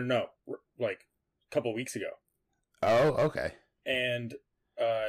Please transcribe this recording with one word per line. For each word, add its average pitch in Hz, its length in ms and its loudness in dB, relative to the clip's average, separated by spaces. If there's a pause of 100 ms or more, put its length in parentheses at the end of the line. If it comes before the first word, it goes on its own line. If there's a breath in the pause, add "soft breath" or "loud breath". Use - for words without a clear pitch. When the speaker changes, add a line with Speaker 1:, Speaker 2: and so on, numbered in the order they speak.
Speaker 1:
no, - 20 -2
no. 123 240 0 (220)
R-, - 120 -10 (180)
like, 107 220 -2 (500)
a - 40 -4
couple 120 200 0
weeks 127 220 -6
ago. 95 140 -6 (720)
Speaker 2:
Oh, 117 260 6 (180)
okay. 127 260 -2 (340)
Speaker 1:
And, 123 480 -2 (460)
uh, 113 280 0